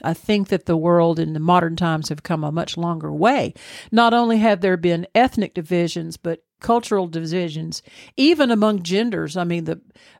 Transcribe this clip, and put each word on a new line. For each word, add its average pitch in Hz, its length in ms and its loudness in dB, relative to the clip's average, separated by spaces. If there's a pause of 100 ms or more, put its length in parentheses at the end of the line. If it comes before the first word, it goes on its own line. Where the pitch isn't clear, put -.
I 160 100 -2
think 202 360 -2
that 180 180 -2
the 165 100 2
world 170 420 4
in 156 140 -2
the 156 80 -4
modern 170 360 2
times 160 340 -2
have 151 140 -8
come 156 200 -4
a 147 80 -4
much 165 240 -4
longer 165 340 -4
way. 190 440 0 (360)
Not 226 220 4
only 233 260 2
have 208 220 2
there 185 160 2
been 170 380 0
ethnic 233 400 2
divisions, 165 640 -4
but 165 240 -8 (180)
cultural 233 460 0
divisions, 165 760 -6 (360)
even 294 320 4
among 214 320 2
genders. 175 560 -2
I 180 60 -2
mean, 170 200 -4
the 165 160 -6 (400)